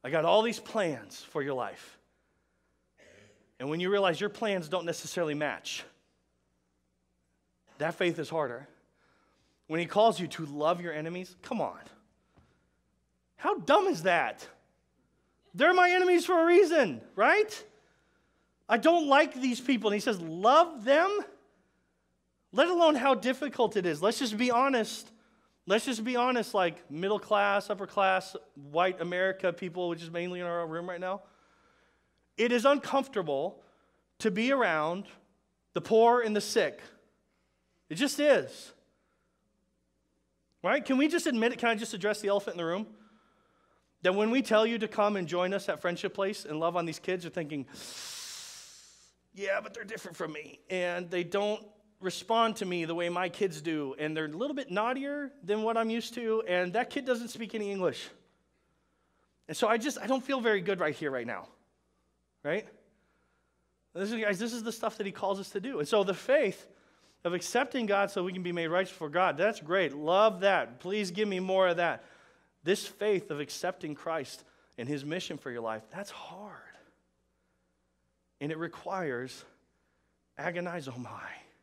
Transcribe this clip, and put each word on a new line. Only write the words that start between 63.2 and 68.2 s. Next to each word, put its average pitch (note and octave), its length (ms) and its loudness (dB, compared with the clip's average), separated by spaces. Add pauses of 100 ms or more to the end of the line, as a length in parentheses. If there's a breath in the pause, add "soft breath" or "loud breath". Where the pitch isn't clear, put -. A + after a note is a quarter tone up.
This G3 200 -6
is, A3+ 80 -6
guys, G#3 180 -2
this A3+ 140 -4
is A#3+ 100 -8
the A3+ 80 -6
stuff - 280 -6
that G3+ 80 -4
he G3 40 -6
calls G3 300 -4
us F#3+ 100 -12
to G3+ 100 -6
do. A3 200 -6
And D3 80 -4
so G#3 160 4
the F#3+ 100 -2
faith C4 500 0 (600 soft breath)
of F3 100 -2
accepting B3 520 -2
God G3+ 220 2
so G3 140 -4